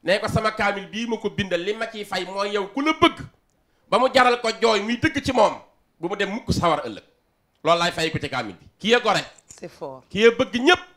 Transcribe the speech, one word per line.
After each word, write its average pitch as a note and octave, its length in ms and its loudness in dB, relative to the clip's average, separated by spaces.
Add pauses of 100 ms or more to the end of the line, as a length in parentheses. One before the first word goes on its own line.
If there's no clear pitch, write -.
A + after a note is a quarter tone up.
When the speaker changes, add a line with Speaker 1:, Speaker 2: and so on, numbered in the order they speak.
Speaker 1:
Nee F#3 160 2
ko, A3 80 -4
"Sama A3 240 0
kaamil G3+ 360 -2
bii A3 200 -8
ma A3+ 100 -4
ko G#3+ 120 -6
bindal, F3 320 -4
li G3 120 -4
ma A3+ 140 -6
ciy G#3+ 180 -10
fay F#3 200 -6
mooy G3 260 -4
yow G3+ 220 -2
ku C#4 80 -4
la D#4 120 2
bëgg. D#4+ 260 2 (720)
Ba F#3+ 100 4
mu B3+ 140 4
jaral B3 280 4
ko A3+ 80 -2 (120)
jooy A3 200 2
muy A3+ 160 -4
dëgg - 260 -2
ci - 80 -4
moom. G3+ 240 4 (440)
Bu D#3+ 100 -8
mu G3+ 60 -4
dem G3 140 -2
mukk G#3 240 -8
sawar D#3 320 2
ëllëg. G2+ 180 -12 (600)
Loolu E3+ 160 4
laay E3+ 120 0
fay D#3+ 200 -2
ko - 80 -4
ci D3 100 -8
kaamil A2+ 260 -6
bi. - 100 -20 (140)
Ki F#3 100 -4
yee A#3+ 120 6
gore. F#3 220 2 (240)
Speaker 2:
C'est - 220 -18
fort. C3+ 400 -14
Speaker 1:
Ki F#3+ 100 -6
yee A3+ 120 8
bëgg A#3+ 300 -2
ñépp. F4 180 6 (180)